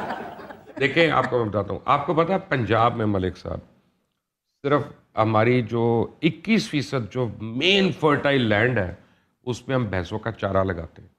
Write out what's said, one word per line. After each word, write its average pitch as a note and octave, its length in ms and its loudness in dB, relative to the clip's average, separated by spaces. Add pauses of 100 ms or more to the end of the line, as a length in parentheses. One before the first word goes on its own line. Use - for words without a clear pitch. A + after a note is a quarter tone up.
(800)
देखें, C#3+ 320 2
आपको B2+ 280 2
मैं A2 120 0
बताता G2 220 -2
हूँ। - 160 -6
आपको C#3+ 260 0
पता E3 180 2
है, F#3+ 60 0
पंजाब A2+ 580 0
में A2+ 100 -2
मलिक F#2 300 -2
साहब, F2+ 240 -10 (1040)
सिर्फ C#3 240 0 (300)
हमारी A2 440 4
जो A2+ 200 -2 (400)
इक्कीस F#3+ 460 0
फीसद C3 440 -4
जो B2+ 140 -2 (160)
मेन E3+ 500 2
फर्टाइल C#3 540 2
लैंड A2 320 2
है, F2+ 200 -4 (480)
उसमें B2+ 300 -4
हम B2 100 0
भैंसों F#2+ 320 -4
का A2+ 120 -6
चारा G2 320 -2
लगाते E2+ 400 -6
हैं। - 160 -20